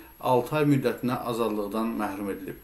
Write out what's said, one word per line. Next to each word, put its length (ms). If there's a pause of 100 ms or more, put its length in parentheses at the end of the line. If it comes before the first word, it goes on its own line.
(180)
altı 420
ay 100
müddətinə 560
azadlıqdan 680
məhrum 340
edilib. 340